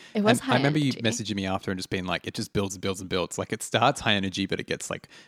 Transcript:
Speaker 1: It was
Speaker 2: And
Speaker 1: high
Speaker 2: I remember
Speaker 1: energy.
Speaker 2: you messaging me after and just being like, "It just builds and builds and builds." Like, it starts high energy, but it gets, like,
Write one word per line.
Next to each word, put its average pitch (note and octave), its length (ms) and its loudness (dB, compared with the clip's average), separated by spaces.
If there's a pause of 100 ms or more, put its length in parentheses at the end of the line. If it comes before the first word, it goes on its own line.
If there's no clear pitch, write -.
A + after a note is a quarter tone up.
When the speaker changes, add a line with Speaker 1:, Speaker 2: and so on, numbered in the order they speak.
(140)
Speaker 1:
It G#3+ 100 0
was A3 160 6
Speaker 2:
And - 80 -10
Speaker 1:
high - 60 4
Speaker 2:
I - 60 6
remember C#3+ 200 2
Speaker 1:
energy. C#3 200 0
Speaker 2:
you - 40 -12
messaging G#2+ 320 0
me G2 100 -2
after F#2+ 260 -2
and F#2 60 -2
just F#2 120 -8
being F#2 160 -2
like, F2+ 200 -2
"It - 80 -6
just - 200 -8
builds G2 200 0
and F#2+ 80 -14
builds G2 200 -2
and F#2 80 -8
builds." F2 280 -2
Like, G2 140 -2
it A2 100 -6
starts A#2+ 380 2
high A2+ 140 2
energy, G2 320 0
but - 160 -2
it - 40 -8
gets, - 240 -6
like, F2+ 200 -8 (180)